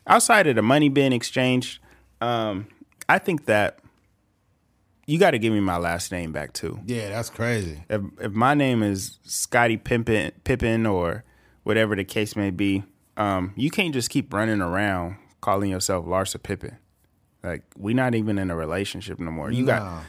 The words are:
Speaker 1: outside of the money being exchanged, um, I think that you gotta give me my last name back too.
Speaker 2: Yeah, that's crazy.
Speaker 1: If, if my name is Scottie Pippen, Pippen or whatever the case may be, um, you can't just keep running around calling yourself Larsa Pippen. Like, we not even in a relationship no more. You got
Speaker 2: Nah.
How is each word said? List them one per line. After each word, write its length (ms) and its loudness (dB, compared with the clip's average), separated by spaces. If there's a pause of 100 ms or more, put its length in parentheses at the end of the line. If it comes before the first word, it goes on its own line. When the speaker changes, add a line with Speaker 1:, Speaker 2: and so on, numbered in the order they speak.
Speaker 1:
outside 400 6
of 100 4
the 60 4
money 280 6
being 240 4
exchanged, 640 0 (420)
um, 460 -2 (420)
I 100 4
think 280 -2
that 320 2 (1300)
you 120 0
gotta 200 6
give 140 2
me 80 2
my 160 2
last 340 -2
name 220 -6
back 200 -8
too. 320 -8
Speaker 2:
Yeah, 260 -6
that's 200 -8
crazy. 580 -4
Speaker 1:
If, 120 -2 (200)
if 120 -6
my 220 4
name 280 2
is 400 -4
Scottie 540 0
Pippen, 560 0 (120)
Pippen 400 0
or 400 -2 (380)
whatever 320 2
the 100 -2
case 300 -4
may 160 0
be, 320 0 (340)
um, 400 -2
you 140 0
can't 240 -2
just 160 -2
keep 240 -2
running 260 0
around 560 -2 (240)
calling 300 0
yourself 360 -2
Larsa 360 -2
Pippen. 340 -8 (680)
Like, 180 -8 (160)
we 160 -2
not 220 0
even 220 0
in 120 -2
a 60 -4
relationship 640 -6
no 100 -6
more. 220 -8
You 120 0
got 200 2
Speaker 2:
Nah. 240 -10